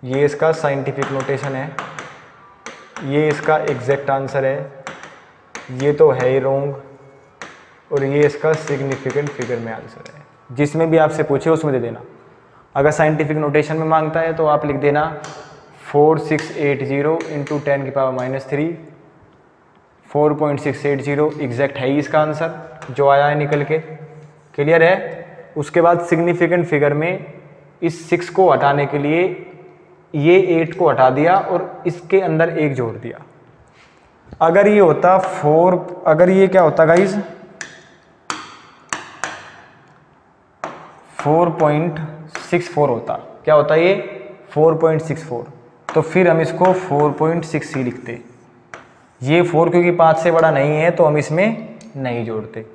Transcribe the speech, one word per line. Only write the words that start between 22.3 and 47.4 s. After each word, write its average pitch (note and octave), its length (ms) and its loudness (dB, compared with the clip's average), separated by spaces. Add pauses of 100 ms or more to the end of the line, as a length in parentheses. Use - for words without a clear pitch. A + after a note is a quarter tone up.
जो C#3 180 2
आया C#3 180 6
है D3 80 0
निकल D3 280 0
के। D#3 140 -2 (800)
क्लियर D#3+ 280 4
है? - 720 -2
उसके D3+ 240 0
बाद E3+ 240 4
significant E3+ 640 0
figure C#3+ 260 2
में D#3+ 400 -4 (480)
इस - 280 -6
सिक्स E3+ 200 -2
को F#3 220 4
हटाने C#3+ 340 2
के C#3+ 120 -6
लिए D3+ 260 0 (920)
ये D3+ 220 4 (200)
एट D#3+ 220 -2
को E3+ 120 4
हटा C3 200 4
दिया D3+ 260 2
और F#3 520 -4
इसके F#3 340 0
अंदर E3 360 0
एक D3+ 160 0
जोड़ A#2 220 -4
दिया। - 240 -14 (1200)
अगर F3 260 4
ये G#3+ 120 6
होता F3+ 380 6
फ़ोर, E3+ 920 0
अगर E3+ 220 6
ये F#3+ 180 4
क्या F#3 140 4
होता E3 240 4
guys, F#3 300 4 (4000)
four E3 320 2
point D#3+ 500 0 (500)
six F3 200 -2
four D3 200 0
होता, A2+ 240 -4 (320)
क्या D3+ 100 4
होता D3 200 4
ये? F3 200 4 (540)
फ़ोर D#3 280 4
पॉइंट D#3+ 240 2
सिक्स - 220 -6
फ़ोर, - 280 -12 (380)
तो D#3+ 120 2
फिर F3+ 260 2
हम D#3+ 140 4
इसको F3+ 320 2
फ़ोर D3 380 0
पॉइंट D#3+ 340 -2